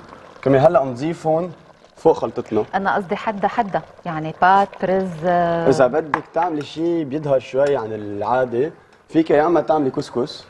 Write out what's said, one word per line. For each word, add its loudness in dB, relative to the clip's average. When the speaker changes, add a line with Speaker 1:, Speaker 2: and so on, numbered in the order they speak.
Speaker 1:
كرمال 4
هلا 4
نضيفهم -4
فوق 4
خلطتنا. -4
Speaker 2:
أنا 0
قصدي -4
حدا -4
حدا، -4
يعني -6
بات، 4
رز، -2
آه. 2
Speaker 1:
إذا 6
بدك -2
تعملي -2
شي -4
بيظهر 0
شوي 0
عن -6
العادة، -2
فيك 2
يا 4
إما 4
تعملي 0
كسكس -6